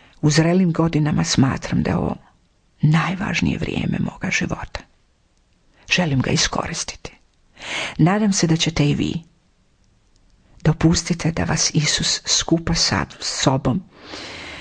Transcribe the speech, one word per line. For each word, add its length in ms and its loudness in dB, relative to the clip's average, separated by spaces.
u 80 4
zrelim 420 4
godinama, 520 2
smatram 580 0
da 80 0
je 60 0
ovo 200 -2
najvažnije 760 0
vrijeme 400 -2
moga 320 -4
života. 500 -6
Želim 300 2
ga 100 0
iskoristiti. 800 -4
Nadam 340 4
se 140 0
da 100 2
ćete 340 0
i 40 2
vi. 280 -4
Dopustite 720 2
da 120 0
vas 300 0
Isus 500 0
skupa 500 0
sa 320 0
sobom 640 0